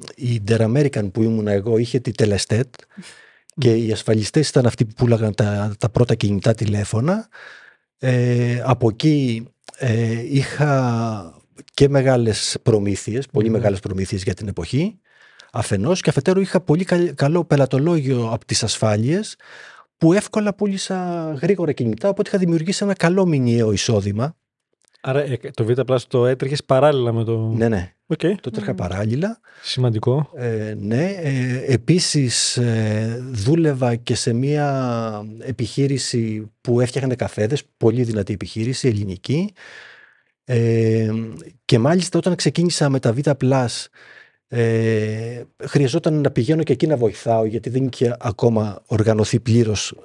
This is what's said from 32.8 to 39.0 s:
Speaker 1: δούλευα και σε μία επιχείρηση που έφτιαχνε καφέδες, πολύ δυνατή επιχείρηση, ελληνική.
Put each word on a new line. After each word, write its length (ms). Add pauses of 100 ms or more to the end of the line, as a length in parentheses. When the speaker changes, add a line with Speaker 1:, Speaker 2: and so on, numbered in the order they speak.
Speaker 1:
δούλευα 680
και 180
σε 180
μία 920 (140)
επιχείρηση 1120 (100)
που 200
έφτιαχνε 340
καφέδες, 480 (140)
πολύ 260
δυνατή 300
επιχείρηση, 560
ελληνική. 640 (920)